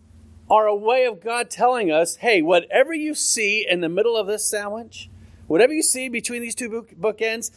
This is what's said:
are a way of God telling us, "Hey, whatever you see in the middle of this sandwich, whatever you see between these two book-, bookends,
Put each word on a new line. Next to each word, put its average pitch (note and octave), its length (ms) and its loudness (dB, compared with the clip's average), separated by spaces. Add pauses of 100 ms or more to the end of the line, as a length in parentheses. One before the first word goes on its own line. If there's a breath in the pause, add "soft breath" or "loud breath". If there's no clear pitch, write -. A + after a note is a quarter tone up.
(500)
are G#3+ 180 6
a G#3 80 2
way A#3+ 300 2
of G#3+ 140 -4
God A#3 300 -4
telling A3+ 420 2
us, E3 260 0
"Hey, G#3 240 2
whatever F#3 520 2
you D4+ 200 -4
see G#3 540 -2
in F3+ 140 0
the E3 80 -2
middle A3 260 2
of G#3 120 -2
this G#3 180 -4
sandwich, G#3+ 640 -8 (380 soft breath)
whatever A3+ 260 4
you D#4 100 -2
see C4 260 -2
between A#3 320 -6
these A#3 140 -8
two A#3+ 140 -8
book-, A3+ 300 -10
bookends, A3 580 -4